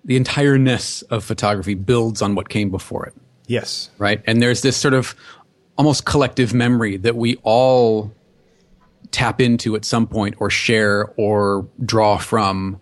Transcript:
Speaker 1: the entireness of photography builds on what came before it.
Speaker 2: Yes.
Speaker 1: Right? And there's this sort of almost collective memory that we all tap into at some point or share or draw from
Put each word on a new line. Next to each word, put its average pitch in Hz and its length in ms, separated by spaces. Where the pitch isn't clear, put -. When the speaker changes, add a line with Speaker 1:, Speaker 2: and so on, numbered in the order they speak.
Speaker 1:
the 131 100
entireness 131 880
of 110 200
photography 104 500
builds 113 480
on 101 140
what 92 140
came 104 200
before - 360
it. - 80
Speaker 2:
Yes. - 500
Speaker 1:
Right? 104 280
And 117 160
there's 123 200
this 131 160
sort 143 160
of 131 220
almost 143 280
collective 127 480
memory 120 440
that 117 200
we 117 260
all 113 720
tap 120 300
into 117 340
at 104 80
some 117 240
point 104 320
or 104 100
share 104 680
or 101 500
draw 107 340
from 95 640